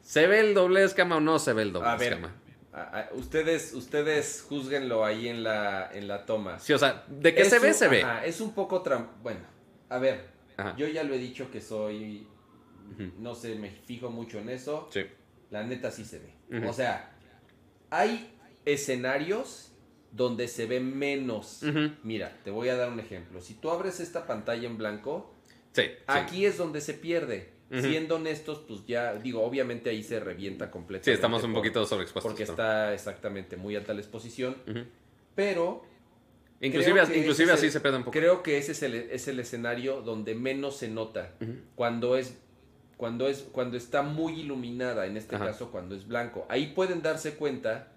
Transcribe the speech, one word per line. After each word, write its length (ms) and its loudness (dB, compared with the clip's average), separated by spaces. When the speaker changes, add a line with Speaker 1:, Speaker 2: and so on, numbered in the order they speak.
Speaker 1:
¿Se 260 6
ve 140 8
el 120 6
doble 300 8
escama 340 4
o 20 4
no 200 6
se 140 2
ve 100 4
el 100 0
doble 140 0
Speaker 2:
A 80 2
ver, 180 2
Speaker 1:
escama? 220 -6
Speaker 2:
a, 80 -10
a, 320 -6
ustedes, 600 0
ustedes 720 -2
júzguenlo 580 0
ahí 240 -2
en 140 -6
la, 480 0
en 160 -8
la 180 -6
toma. 340 -2
Speaker 1:
Sí, 140 2
o 40 6
sea, 300 2
de 260 4
que 80 6
Speaker 2:
Es 80 10
Speaker 1:
se 100 8
ve, 100 8
Speaker 2:
un, 40 6
Speaker 1:
se 140 6
ve. 160 8
Speaker 2:
ajá, 220 0
es 160 -4
un 120 -4
poco 300 0
tram-, 240 0
bueno, 160 -4
a 80 -2
ver, 300 0
Speaker 1:
Ajá. 200 -6
Speaker 2:
yo 100 0
ya 160 -2
lo 100 -2
he 40 -2
dicho 340 -8
que 80 -10
soy, 680 -6
Speaker 1:
Ujú. 260 -8
Speaker 2:
no 140 -10
sé, 220 -8
me 160 -10
fijo 400 -12
mucho 280 -10
en 100 -10
eso. 420 -6
Speaker 1:
Sí. 100 -4
Speaker 2:
La 140 -8
neta 280 -6
sí 140 -14
se 140 -16
ve. 400 -12
Speaker 1:
Ujú. 100 -2
Speaker 2:
O 40 -6
sea, 400 -4
hay 420 0
escenarios 1040 -2
donde 360 0
se 200 -4
ve 120 0
menos. 840 -2
Speaker 1:
Ujú. 300 2
Speaker 2:
Mira, 400 -6
te 80 -8
voy 180 -2
a 60 2
dar 160 0
un 80 -6
ejemplo. 420 -12
Si 140 -16
tú 160 -6
abres 280 -4
esta 280 -6
pantalla 400 -4
en 100 -8
blanco, 560 -6
Speaker 1:
Sí, 80 4
sí. 120 -2
Speaker 2:
Aquí 380 2
es 120 4
donde 240 -2
se 120 -6
pierde. 600 -4
Speaker 1:
Ujú. 100 -2
Speaker 2:
Siendo 360 2
honestos, 500 -6
pues 180 -12
ya, 300 0
digo, 280 -2
obviamente 460 0
ahí 140 -4
se 160 -4
revienta 520 -6
completamente 400 -2
Speaker 1:
Sí, 40 8
estamos 280 2
un 80 -2
Speaker 2:
por-, 120 0
Speaker 1:
poquito 220 2
sobreexpuestos, 460 -2
Speaker 2:
porque 140 -4
Speaker 1:
¿no? 60 -8
Speaker 2:
está 420 0
exactamente 640 -8
muy 180 -6
alta 180 -6
la 80 -6
exposición. 540 -8
Speaker 1:
Ujú. 140 -8
Speaker 2:
Pero 500 0
Speaker 1:
Inclusive 320 4
Speaker 2:
creo 100 10
Speaker 1:
as-, 60 6
Speaker 2:
que 60 0
ese 60 6
Speaker 1:
inclusive 300 6
Speaker 2:
es 60 8
Speaker 1:
así 80 4
Speaker 2:
el, 60 4
Speaker 1:
se 100 0
pierde 160 4
un 60 -2
poco. 140 -2
Speaker 2:
creo 260 6
que 140 2
ese 160 -2
es 100 -6
el, 120 -2
es 320 -6
el 120 -4
escenario 600 -4
donde 340 -4
menos 420 -2
se 120 -6
nota. 520 -6
Speaker 1:
Ujú. 120 -6
Speaker 2:
Cuando 420 2
es, 200 -4
cuando 300 -2
es, 120 -2
cuando 260 -4
está 260 -2
muy 380 -2
iluminada, 680 -4
en 100 -6
este 180 -8
Speaker 1:
Ajá. 120 -2
Speaker 2:
caso 240 -8
cuando 240 -8
es 120 -14
blanco. 420 -4
Ahí 180 0
pueden 340 0
darse 320 -2
cuenta 640 -4